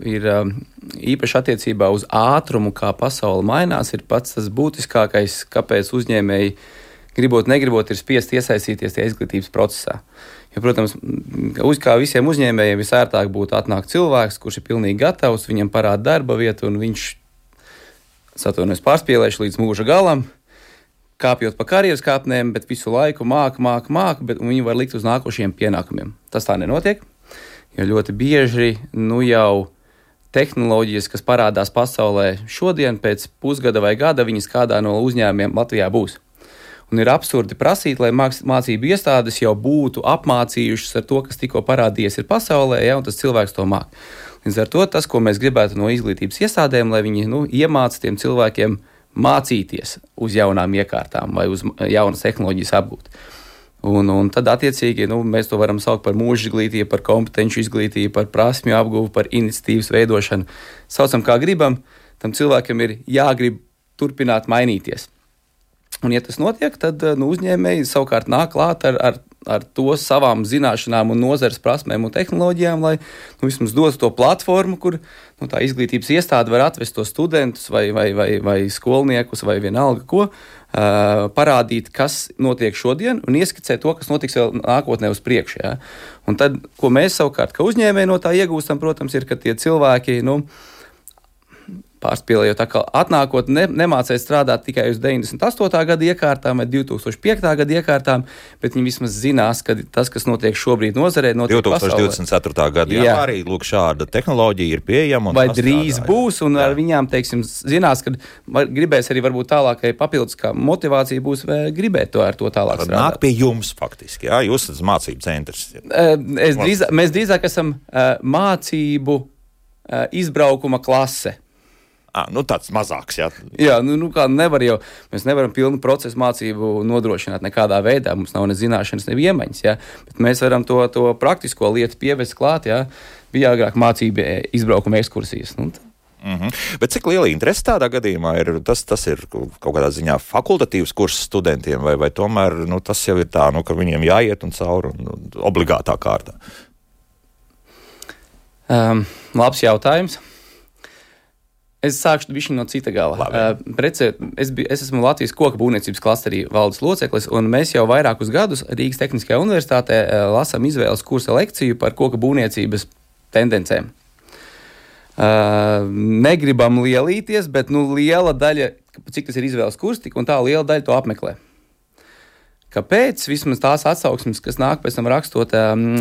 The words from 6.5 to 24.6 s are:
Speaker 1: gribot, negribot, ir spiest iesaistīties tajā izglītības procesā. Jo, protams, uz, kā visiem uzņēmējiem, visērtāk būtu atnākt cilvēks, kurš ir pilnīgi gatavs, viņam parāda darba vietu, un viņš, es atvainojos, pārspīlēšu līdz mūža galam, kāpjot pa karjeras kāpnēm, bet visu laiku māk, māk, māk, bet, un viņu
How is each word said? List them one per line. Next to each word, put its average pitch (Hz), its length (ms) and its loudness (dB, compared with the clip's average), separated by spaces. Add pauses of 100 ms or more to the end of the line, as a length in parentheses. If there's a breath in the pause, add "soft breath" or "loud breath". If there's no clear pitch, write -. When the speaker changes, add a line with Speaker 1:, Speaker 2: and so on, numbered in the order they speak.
Speaker 1:
gribot, 120 320 2
negribot, 120 480 2
ir - 80 -8
spiest 123 320 0
iesaistīties 107 640 -2
tajā 110 140 0
izglītības - 420 -6
procesā. 104 460 -2 (580 loud breath)
Jo, 107 80 -2
protams, 110 320 0 (640)
uz, 147 160 2
kā 127 240 4
visiem 139 320 2
uzņēmējiem, 107 480 2
visērtāk 104 480 2
būtu 101 320 -2
atnākt 98 320 -4
cilvēks, 135 480 0
kurš - 160 -10
ir - 140 -14
pilnīgi 104 340 0
gatavs, 123 400 0
viņam 104 240 -2
parāda 104 400 0
darba 135 240 0
vietu, 113 320 -2
un 104 160 -2
viņš, 113 260 -6 (1300 soft breath)
es - 160 -6
atvainojos, 92 320 -2
pārspīlēšu 117 640 2
līdz 104 160 -4
mūža 110 240 -2
galam, 156 400 4 (960 soft breath)
kāpjot 120 360 0
pa 110 80 -4
karjeras 185 400 2
kāpnēm, 131 480 0
bet 110 160 -6
visu 123 220 -6
laiku 143 340 0
māk, 135 380 0
māk, 120 260 0
māk, 165 340 -2
bet, 117 200 -6
un 120 80 -2
viņu 127 160 0